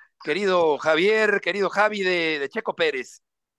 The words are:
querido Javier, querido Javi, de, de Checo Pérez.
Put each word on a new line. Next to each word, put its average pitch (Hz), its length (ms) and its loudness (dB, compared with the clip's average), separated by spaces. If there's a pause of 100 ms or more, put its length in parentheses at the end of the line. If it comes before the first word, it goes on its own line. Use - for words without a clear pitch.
(240)
querido 170 540 0
Javier, 202 640 2
querido 180 280 -2
Javi, 208 320 0
de, 170 380 0
de 139 100 -4
Checo - 260 -8
Pérez. 147 460 -4 (380)